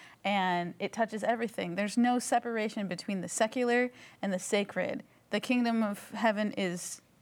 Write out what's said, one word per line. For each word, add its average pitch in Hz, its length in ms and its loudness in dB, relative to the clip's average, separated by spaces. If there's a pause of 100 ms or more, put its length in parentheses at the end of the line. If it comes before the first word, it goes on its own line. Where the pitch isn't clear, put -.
(240)
and 185 560 0
it 196 120 -4
touches 220 300 -2
everything. 208 540 0
There's 202 200 -2
no 247 220 6
separation 226 720 0
between 180 320 -4
the 175 80 -6
secular 247 640 2 (280)
and 202 120 -2
the 185 80 0
sacred. - 640 -2 (260)
The 208 80 0
kingdom 233 460 2
of 202 260 -4
heaven 214 480 0
is 180 420 -4 (220)